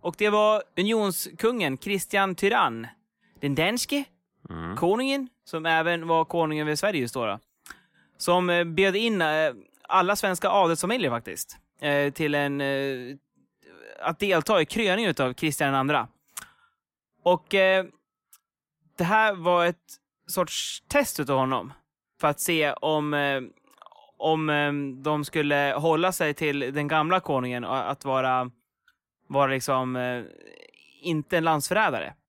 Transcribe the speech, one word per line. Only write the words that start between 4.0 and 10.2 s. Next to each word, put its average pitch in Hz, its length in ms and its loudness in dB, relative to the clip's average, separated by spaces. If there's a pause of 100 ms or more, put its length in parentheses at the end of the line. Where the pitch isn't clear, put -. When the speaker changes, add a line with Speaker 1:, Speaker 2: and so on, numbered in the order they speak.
Speaker 2:
Mm. 82 280 -8
Speaker 1:
konungen, 254 520 0 (140)
som 160 220 -8
även 165 420 0
var 165 180 2
konung 156 340 0
över 151 160 -2
Sverige 190 260 -2
just 120 120 -4
då, 123 120 -4
då, 104 140 -4 (800)
som, 180 320 2
eh, 175 140 2
bjöd 180 320 2
in, 220 260 0
eh, 156 320 0 (300)
alla 185 320 2
svenska 185 340 -2